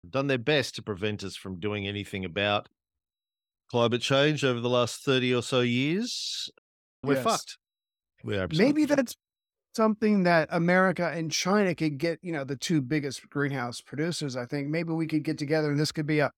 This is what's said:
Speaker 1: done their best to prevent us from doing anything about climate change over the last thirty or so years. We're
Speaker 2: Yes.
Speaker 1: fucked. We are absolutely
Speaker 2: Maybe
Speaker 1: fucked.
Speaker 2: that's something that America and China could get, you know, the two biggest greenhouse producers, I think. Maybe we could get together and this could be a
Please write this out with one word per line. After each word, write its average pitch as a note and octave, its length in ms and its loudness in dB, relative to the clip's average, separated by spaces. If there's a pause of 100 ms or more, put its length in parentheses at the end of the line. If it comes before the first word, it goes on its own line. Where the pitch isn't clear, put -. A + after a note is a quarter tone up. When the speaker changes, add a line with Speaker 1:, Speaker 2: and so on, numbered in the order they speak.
Speaker 1:
done C3+ 200 -2
their C3+ 100 2
best C3 380 0
to A#2+ 60 -12
prevent G#2 400 -4
us F#2+ 140 -10
from F#2 240 -10
doing G#2 260 0
anything G2+ 380 -4
about G2+ 460 0 (1000)
climate A#2 320 2
change C#3 420 2
over B2 160 0
the A#2+ 80 -2
last A#2+ 360 0
thirty B2+ 300 2
or B2 80 0
so B2+ 180 0
years. C#3 920 -2 (520)
We're C#3 120 0
Speaker 2:
Yes. C3 100 0
Speaker 1:
fucked. - 340 0 (680)
We G#2 120 -2
are F#2+ 60 0
absolutely E3+ 300 2
Speaker 2:
Maybe D4+ 140 2
Speaker 1:
fucked. C#4+ 100 2
Speaker 2:
that's C4 200 -2 (580)
something G#3+ 500 2
that E3 260 4
America F3 600 2
and D#3+ 200 -6
China F#3+ 440 2
could D#3 240 -2
get, E3 240 -2
you F3+ 100 -8
know, C#3+ 120 -4
the C3 120 -6
two D#3 260 0
biggest C3+ 480 -4
greenhouse C3+ 500 -4
producers, D3 560 -6
I B2 100 -6
think. C#3+ 220 -4
Maybe E3 240 -2
we D#3+ 140 -2
could D#3 160 0
get D#3 160 -2
together D3+ 320 0
and C#3+ 80 0
this D3+ 140 0
could D#3 140 -4
be D3+ 120 0
a C#3+ 200 2